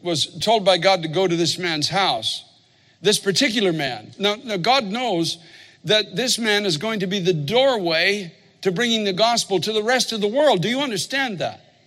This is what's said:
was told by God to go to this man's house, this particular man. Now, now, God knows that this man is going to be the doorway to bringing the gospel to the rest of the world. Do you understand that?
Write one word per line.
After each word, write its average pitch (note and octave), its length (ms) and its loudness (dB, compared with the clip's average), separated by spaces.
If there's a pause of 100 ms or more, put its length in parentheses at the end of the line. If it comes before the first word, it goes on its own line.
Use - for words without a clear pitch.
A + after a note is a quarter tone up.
was E3+ 380 -4
told A3 240 2
by F3+ 140 4
God F#3+ 240 2
to D#3+ 60 -6
go F3+ 200 0
to E3+ 80 2
this E3 220 0
man's E3 320 -2
house, D#3 540 -2 (580)
this G3 180 2
particular G3+ 540 0
man. C3+ 460 -6
Now, G#3 240 0
now, A3 140 -4
God A3+ 280 2
knows G3 520 -2 (480)
that G3+ 300 0
this A#3 220 -2
man G#3 280 0
is E3+ 120 -2
going A3 240 -4
to G3 60 -2
be G3+ 120 -2
the F3+ 140 2
doorway F#3+ 1000 0 (280)
to F#3+ 100 0
bringing A3 320 0
the G3 100 -2
gospel G#3 480 2
to G#3 120 -4
the G#3+ 100 0
rest A#3+ 280 0
of A3 100 -4
the G#3 60 0
world. B3 340 4
Do F#3+ 80 -2
you C4 120 -2
understand B3 580 -4
that? B2 220 -6 (260)